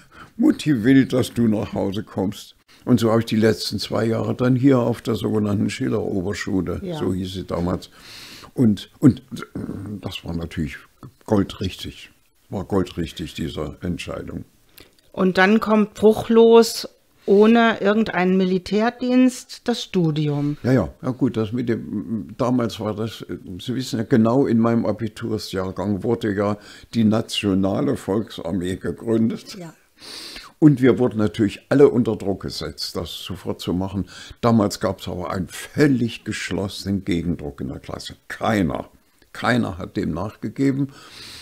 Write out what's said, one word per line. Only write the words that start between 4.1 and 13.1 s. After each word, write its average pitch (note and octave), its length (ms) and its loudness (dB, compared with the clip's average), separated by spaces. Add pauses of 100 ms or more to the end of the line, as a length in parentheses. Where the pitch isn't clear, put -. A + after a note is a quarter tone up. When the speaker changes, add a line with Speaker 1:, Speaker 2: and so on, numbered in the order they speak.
Speaker 1:
dann B2+ 220 2
hier C3 220 6
auf A#2+ 220 0
der A#2+ 140 -2
sogenannten G#2+ 540 0
Schiller-Oberschule, G2 1120 -4
Speaker 2:
Ja. F#2 140 -8
Speaker 1:
so F#2+ 160 -2
hieß F#2 180 -4
sie F#2 140 -8
damals. F2 460 -4 (640)
Und, A2 440 2
und A#2 220 6 (800)
das - 240 -10
war F2 100 -8
natürlich E2+ 400 -6 (500)
goldrichtig, - 840 -2 (400)
war G2+ 120 -6
goldrichtig, E2+ 720 -4